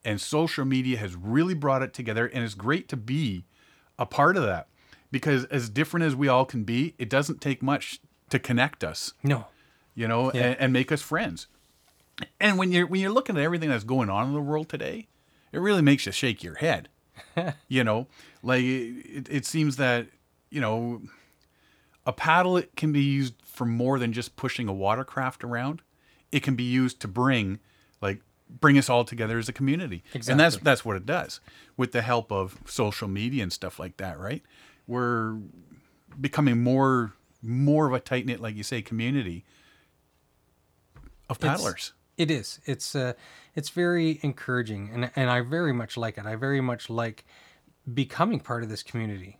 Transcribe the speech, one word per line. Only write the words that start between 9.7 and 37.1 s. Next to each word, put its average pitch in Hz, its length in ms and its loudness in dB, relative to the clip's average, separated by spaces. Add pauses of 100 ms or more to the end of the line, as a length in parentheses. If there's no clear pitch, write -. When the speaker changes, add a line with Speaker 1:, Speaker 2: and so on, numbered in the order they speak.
Speaker 1:
You 117 120 -2
know, 123 260 2
Speaker 2:
Yeah. 123 160 2
Speaker 1:
and, 127 100 0
and 131 140 4
make 127 180 2
us 147 100 0
friends. 156 460 -4 (920)
And 196 200 4
when 185 120 2
you're, 175 140 6
when 185 160 0
you're 190 100 0
looking 240 260 2
at 143 60 4
everything 160 260 0
that's 117 140 0
going 120 260 0
on 104 180 2
in 139 60 -2
the 147 80 -2
world 151 280 -2
today, 156 380 -8 (440)
it - 80 -4
really 190 220 4
makes 143 240 6
you 98 60 -6
shake - 320 -2
your 82 120 -10
head. 135 340 -2 (460)
Speaker 2:
<laughs> 165 320 -6
Speaker 1:
You 131 160 2
know, 113 240 0 (360)
like, 127 200 4
it, 127 680 -4
it 139 160 -2
seems 151 320 0
that, 120 300 2 (420)
you - 100 -8
know, 117 420 -2 (1040)
a 123 60 0
paddle, 180 460 4
it - 180 -2
can 156 160 0
be 143 100 4
used 139 420 2
for - 220 -6
more 123 340 2
than 117 120 0
just 117 240 -6
pushing 123 320 -4
a 98 60 -4
watercraft 123 680 -2
around. 123 380 -6 (500)
It 143 120 2
can 135 120 2
be 123 80 -2
used 127 380 2
to 113 60 -8
bring, 110 520 2 (420)
like, 101 200 -4 (280)
bring 143 280 6
us 135 120 4
all 120 160 4
together 113 320 -4
as 113 100 -4
a 127 60 -8
community. 135 500 -2 (100)
And 120 100 -8 (160)
that's, 165 160 6
Speaker 2:
Exactly. 98 100 -10
Speaker 1:
that's 135 200 4
what 107 120 -2
it 95 80 -8
does 151 340 -4 (380)
with 123 160 0
the 120 80 2
help 117 300 -2
of 95 340 -2
social 107 420 -2
media 110 360 -2
and 87 100 -4
stuff - 260 -10
like 85 180 -12
that, 92 220 -8
right? 120 240 -8 (440)
We're 117 500 -2 (840)
becoming 135 440 4
more, 127 500 4 (280)